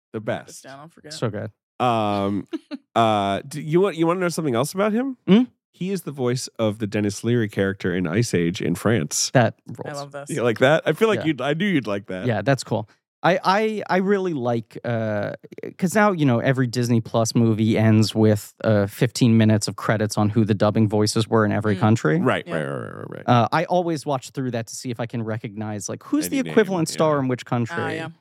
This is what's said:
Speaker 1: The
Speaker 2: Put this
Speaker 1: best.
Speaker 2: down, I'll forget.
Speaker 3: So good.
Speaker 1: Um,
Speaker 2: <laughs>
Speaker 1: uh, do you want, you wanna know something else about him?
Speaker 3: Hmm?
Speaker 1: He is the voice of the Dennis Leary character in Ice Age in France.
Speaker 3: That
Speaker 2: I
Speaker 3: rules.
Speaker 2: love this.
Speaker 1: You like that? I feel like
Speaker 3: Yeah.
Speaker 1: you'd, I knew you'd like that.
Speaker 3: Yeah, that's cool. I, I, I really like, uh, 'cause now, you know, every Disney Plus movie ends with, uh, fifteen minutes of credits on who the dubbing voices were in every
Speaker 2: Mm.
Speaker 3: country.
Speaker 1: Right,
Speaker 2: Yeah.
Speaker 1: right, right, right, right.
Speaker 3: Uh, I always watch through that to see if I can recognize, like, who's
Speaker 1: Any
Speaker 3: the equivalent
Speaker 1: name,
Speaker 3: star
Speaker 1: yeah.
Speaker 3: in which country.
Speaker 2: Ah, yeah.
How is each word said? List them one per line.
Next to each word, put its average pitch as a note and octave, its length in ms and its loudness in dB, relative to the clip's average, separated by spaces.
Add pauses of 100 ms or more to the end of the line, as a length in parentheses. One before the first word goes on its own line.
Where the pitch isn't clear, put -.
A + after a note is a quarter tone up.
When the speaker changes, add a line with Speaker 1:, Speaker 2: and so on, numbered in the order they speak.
(120)
Speaker 1:
The A2+ 100 -8
Speaker 2:
Put G#2 40 -16
this G#2 300 -6
Speaker 1:
best. - 80 -20
Speaker 2:
down, C3+ 160 -20
I'll D3+ 80 -20
forget. D3+ 260 -20
Speaker 3:
So C#3+ 160 -4
good. G#2 220 -8 (280)
Speaker 1:
Um, G#2 680 0 (240)
Speaker 2:
<laughs> - 240 -18
Speaker 1:
uh, G#2 520 2
do C#3+ 140 -10
you D#3+ 200 0
want, F#3+ 160 0
you E3 100 2
wanna F3 140 0
know F3 80 -2
something D#3 260 -2
else D3+ 180 0
about G3+ 200 0
him? B3+ 240 -4 (100)
Speaker 3:
Hmm? G#3+ 160 6 (280)
Speaker 1:
He F#3 200 -6
is F#3+ 100 -4
the D3 100 -10
voice B2+ 360 -2 (100)
of A2 220 -2
the A2 80 -4
Dennis G#2 360 -2
Leary A#2 240 2
character G2 480 -2
in F2+ 120 0
Ice G#2 260 0
Age F2 300 0
in D#2 100 -2
France. G2 600 0
Speaker 3:
That A2+ 240 2 (100)
Speaker 2:
I - 200 -12
Speaker 3:
rules. D3 100 -10
Speaker 2:
love C#3 140 -14
this. C#3+ 180 -14
Speaker 1:
You C#3 100 -4
like A#2+ 160 0
that? C#3+ 300 4
I D#3 60 2
feel A3 140 0
like G#3 120 2
Speaker 3:
Yeah. G2+ 80 -4
Speaker 1:
you'd, C3+ 140 -2
I C#3 120 -2
knew F3 140 0
you'd D#3+ 180 0
like G2+ 220 -4
that. F#2 180 -6
Speaker 3:
Yeah, A2 160 0
that's C3 220 0
cool. A2 260 -6 (320)
I, F3 220 2
I, G#3+ 460 0
I F3+ 80 2
really F#3+ 360 0
like, A#2+ 520 -4
uh, A2 480 -4 (440)
'cause F3+ 180 -2
now, G#3 160 6
you D#3 140 0
know, A#2+ 140 4
every C3 280 2
Disney A#2 340 2
Plus A2+ 340 0
movie A2 420 4
ends A2 380 6
with, A2 380 4 (100)
uh, G#2 240 4
fifteen A2+ 500 2
minutes G#2+ 300 4
of G2 80 -6
credits G#2+ 440 -2
on G#2 100 2
who G#2+ 160 2
the G#2+ 80 0
dubbing G#2 340 2
voices G#2+ 400 0
were A2+ 160 2
in G#2 80 2
every G2+ 240 0
Speaker 2:
Mm. F#2 40 -6
Speaker 3:
country. A2+ 420 2
Speaker 1:
Right, A2+ 260 -2
Speaker 2:
Yeah. E2+ 100 -6
Speaker 1:
right, D2+ 80 -4
right, A#1+ 300 -8
right, G1+ 140 -14
right. G1+ 180 -10
Speaker 3:
Uh, A#2 240 4
I D#3 140 0
always E3+ 400 -2
watch C#3 260 -4
through B2+ 200 -6
that A2+ 160 -6
to - 80 -16
see C3 160 -10
if A2+ 80 -8
I C#3+ 80 -6
can A#2 160 -6
recognize, G#2+ 680 -8
like, A2+ 140 -10
who's D4 240 -2
Speaker 1:
Any C4+ 160 -2
Speaker 3:
the B3 80 -6
equivalent F3+ 380 0
Speaker 1:
name, - 40 -8
Speaker 3:
star D#3 220 2
Speaker 1:
yeah. C#3 80 0
Speaker 3:
in C3 40 -2
which B2+ 180 -4
country. A#2+ 320 -4
Speaker 2:
Ah, - 120 -4
yeah. D#3+ 200 -8 (120)